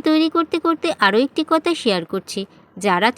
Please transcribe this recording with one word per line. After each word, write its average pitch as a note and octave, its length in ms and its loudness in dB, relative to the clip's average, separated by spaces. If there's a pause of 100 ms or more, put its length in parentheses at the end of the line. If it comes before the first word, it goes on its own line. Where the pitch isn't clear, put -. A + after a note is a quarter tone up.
তৈরি D#4 220 2
করতে E4 300 -2
করতে E4 280 -2 (120)
আরও G3+ 260 4
একটি D#4 160 -4 (100)
কথা D#4+ 180 0 (120)
শেয়ার F#3 200 0 (100)
করছি, F#3+ 280 -8 (360)
যারা F#3+ 420 2